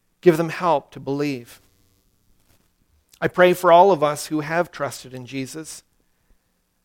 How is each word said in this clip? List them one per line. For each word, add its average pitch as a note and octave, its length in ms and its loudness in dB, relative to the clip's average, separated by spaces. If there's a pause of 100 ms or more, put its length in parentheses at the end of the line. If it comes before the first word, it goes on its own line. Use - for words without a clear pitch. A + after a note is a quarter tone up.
(220)
Give E3 160 4
them E3 100 -4
help D#3 440 -4
to C#3+ 80 -18
believe. C#3 600 -8 (1600)
I E3 80 -4
pray F3+ 240 4
for F3 180 2
all F#3 220 8
of D3 100 0
us D3 260 -4
who D#3 120 -4
have D#3+ 320 -4
trusted C3 420 -12
in B2+ 120 -16
Jesus C3+ 580 -12 (1000)